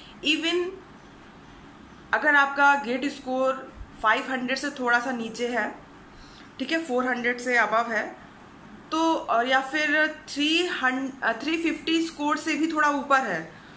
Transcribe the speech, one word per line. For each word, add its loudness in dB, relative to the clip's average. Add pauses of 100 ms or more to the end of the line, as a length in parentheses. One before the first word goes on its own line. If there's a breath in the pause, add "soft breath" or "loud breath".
(240 loud breath)
Even 0 (1500)
अगर 4
आपका 6
gate -2
score -2 (300)
five 2
hundred -2
से -4
थोड़ा 2
सा -4
नीचे -6
है, -2 (840 loud breath)
ठीक -4
है, 0
फ़ोर 0
हंड्रेड 0
से 2
above 2
है, -4 (720)
तो, 2
और 0
या 4
फिर 0 (120)
थ्री 0
हंड्रेड, -2
अ, 0
three -2
fifty 0
score -2
से -2
भी 0
थोड़ा 2
ऊपर 2
है, -6 (180 loud breath)